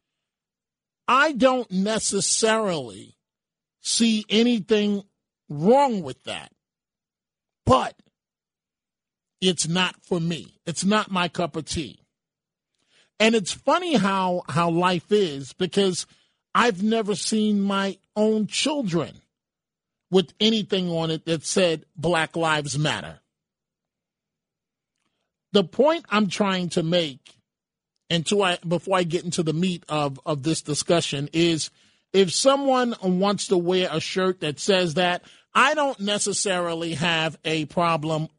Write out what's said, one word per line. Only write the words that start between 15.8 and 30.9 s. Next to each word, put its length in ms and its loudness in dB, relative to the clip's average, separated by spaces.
I've 280 2
never 320 0
seen 460 0
my 380 -2
own 300 2
children 760 -2
with 300 2
anything 480 0
on 220 -2
it 160 -4
that 180 -2
said 400 0
Black 400 -2
Lives 440 -2
Matter. 420 -4
The 120 4
point 440 2
I'm 200 2
trying 420 -2
to 120 0
make, 520 -2
until 340 0
I, 240 2
before 300 0
I 60 2
get 220 -2
into 180 -2
the 100 0
meat 360 -2
of, 360 -2
of 180 -4
this 200 -2
discussion, 680 -2